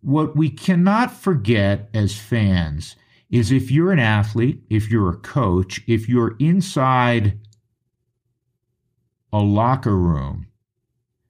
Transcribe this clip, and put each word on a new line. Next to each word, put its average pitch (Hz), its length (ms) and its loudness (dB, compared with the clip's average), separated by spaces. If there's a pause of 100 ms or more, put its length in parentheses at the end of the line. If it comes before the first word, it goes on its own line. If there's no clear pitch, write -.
what 151 340 0
we 156 140 2
cannot 196 640 0
forget 101 840 0
as 104 220 0
fans 90 800 -2 (340)
is 117 220 0
if 135 180 0
you're 165 220 2
an 175 80 2
athlete, 113 720 0
if 107 200 0
you're 104 200 2
a 82 80 -4
coach, 95 720 -2
if 110 220 0
you're 117 300 0
inside 127 1000 0 (1900)
a 107 80 0
locker 107 580 2
room 80 500 -2 (840)